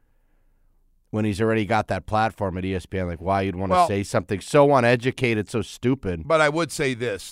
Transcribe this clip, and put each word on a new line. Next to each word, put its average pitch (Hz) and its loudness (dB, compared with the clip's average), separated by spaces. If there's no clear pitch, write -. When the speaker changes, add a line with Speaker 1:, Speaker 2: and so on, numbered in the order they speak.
Speaker 1:
when 107 -2
he's 101 -2
already 110 2
got 107 0
that 92 -4
platform 107 -2
at 90 -6
E 95 -2
S 90 -6
P 95 -6
N. 90 -4
Like, 82 -8
why 98 0
you'd 95 -2
wanna 95 -2
Speaker 2:
Well, 175 4
Speaker 1:
say 101 -2
something 98 -4
so 143 4
uneducated, 120 2
so 110 -2
stupid. 98 -4
Speaker 2:
But 160 4
I 151 4
would 156 -2
say 135 -2
this, 113 -6